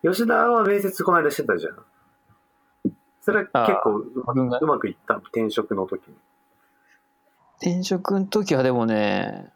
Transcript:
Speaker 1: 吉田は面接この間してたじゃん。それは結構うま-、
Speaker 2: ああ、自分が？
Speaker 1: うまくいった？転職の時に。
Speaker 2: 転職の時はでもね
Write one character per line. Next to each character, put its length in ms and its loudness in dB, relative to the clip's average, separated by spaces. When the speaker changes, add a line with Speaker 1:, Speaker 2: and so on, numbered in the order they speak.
Speaker 1:
吉 240 0
田 80 0
は 300 2
面 180 2
接 220 -4
こ 80 2
の 100 6
間 80 2
し 60 -4
て 80 -4
た 140 0
じ 100 -6
ゃ 20 -4
ん。 60 -14
そ 100 -2
れ 220 0
は 140 4
結 160 2
構 140 0
う 180 -8
ま-、 120 -8
Speaker 2:
あ 40 -4
あ、 20 -2
自 0 -
分 160 0
が？ 100 -2
Speaker 1:
う 60 0
ま 140 0
く 100 -4
い 40 -10
っ 20 -14
た？ 80 2
転 340 -4
職 260 -4
の 100 -2
時 240 -10
に。 60 -20
Speaker 2:
転 220 0
職 360 -2
の 60 0
時 300 0
は 80 2
で 100 2
も 120 2
ね 720 -2